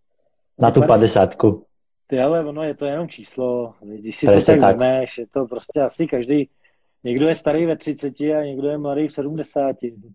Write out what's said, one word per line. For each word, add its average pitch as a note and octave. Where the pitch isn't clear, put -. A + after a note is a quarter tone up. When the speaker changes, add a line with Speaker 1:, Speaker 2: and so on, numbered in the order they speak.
Speaker 1:
Na A#2
tu C3+
Speaker 2:
Padesát? D3
Speaker 1:
padesátku. G#2+
Speaker 2:
Ty, C3
ale D#3
ono D3
je D3+
to C#3+
jenom C#3
číslo. B2
Když G#2+
si -
Speaker 1:
Presne G#2
Speaker 2:
to C#3+
tak G2+
Speaker 1:
tak. A2+
Speaker 2:
vemeš, B2+
je A#2
to C3+
prostě B2
asi C#3+
každý, C3+
někdo C3
je E3
starý D#3
ve D#3+
třiceti D3
a D3+
někdo C#3
je D3
mladý D3
v D3
sedmdesáti. C#3
To A2